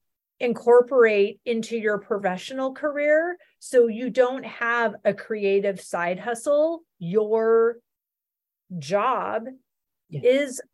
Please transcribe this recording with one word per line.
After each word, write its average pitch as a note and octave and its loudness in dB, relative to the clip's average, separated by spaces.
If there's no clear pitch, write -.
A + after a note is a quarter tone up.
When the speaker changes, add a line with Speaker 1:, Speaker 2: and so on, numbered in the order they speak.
Speaker 1:
incorporate A#3 4
into A3+ -4
your G#3+ -2
professional G#3 -4
career. D4+ 0
So A#3+ 4
you A3+ -4
don't B3 0
have A#3 -2
a G3+ 2
creative G3+ -2
side F3 -4
hustle. D4 -2
Your A3 2
job G3+ -2
Speaker 2:
Yeah. D3 -10
Speaker 1:
is B3+ 2